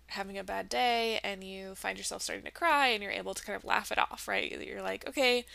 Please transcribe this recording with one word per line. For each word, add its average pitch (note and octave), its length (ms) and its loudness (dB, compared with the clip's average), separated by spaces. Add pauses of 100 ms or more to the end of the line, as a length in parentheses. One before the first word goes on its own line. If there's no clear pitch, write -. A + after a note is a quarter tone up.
having G3 320 -6
a G3 60 -6
bad G3 240 -4
day A#3 540 2
and F#3+ 220 -6
you F#3+ 300 -10
find F#3+ 240 -4
yourself - 240 -4
starting - 220 -6
to - 60 -10
cry D4 380 4
and G#3+ 140 2
you're G3 100 -4
able F#3 220 -4
to - 100 -8
kind G3+ 120 -4
of G3 80 -12
laugh - 280 2
it - 60 2
off, - 280 0
right? G2 240 0
You're - 300 -8
like, F#3+ 260 -4
"Okay, B3 380 4 (100)